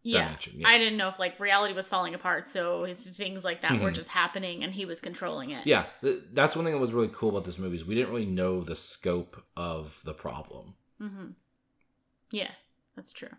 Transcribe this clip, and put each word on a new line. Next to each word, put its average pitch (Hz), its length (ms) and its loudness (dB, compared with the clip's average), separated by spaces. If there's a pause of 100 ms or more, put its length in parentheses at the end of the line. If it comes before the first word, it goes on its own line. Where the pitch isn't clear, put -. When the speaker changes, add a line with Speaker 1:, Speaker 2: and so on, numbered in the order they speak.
Speaker 1:
Yeah. 226 220 2
Speaker 2:
dimension. - 360 -6
Yeah. - 100 6
Speaker 1:
I 233 100 12
didn't 220 180 4
know 196 120 2
if, 190 100 -8
like, 180 200 -2
reality 202 360 4
was 185 120 -4
falling 175 280 0
apart, 175 320 -2
so 175 360 0
if 180 160 -6
things 185 460 -8
like 170 160 -2
that 165 120 4
were 117 40 4 (120)
Speaker 2:
Mm-hmm. 170 40 0
Speaker 1:
just 165 160 -8
happening 175 540 -2
and 185 100 -6
he 190 120 -6
was 170 160 -8
controlling 160 500 -6
it. 135 160 -4
Speaker 2:
Yeah, 123 180 6 (160)
th-, 131 220 0 (100)
that's 143 220 6
one 165 100 0
thing 160 80 2
that 143 60 0
was 120 140 2
really 117 200 4
cool 110 160 2
about 98 160 0
this 87 140 -8
movie 92 160 -4
is 82 100 -6
we 95 100 -2
didn't 117 140 2
really 117 160 -2
know 92 360 2
the 82 140 -6
scope - 680 -4 (120)
of 80 480 -6
the 78 120 -8
problem. - 580 -12 (280)
Speaker 1:
Mm-hmm. 196 260 -12 (1040)
Yeah, - 200 -4 (440)
that's - 160 -14
true. - 280 -14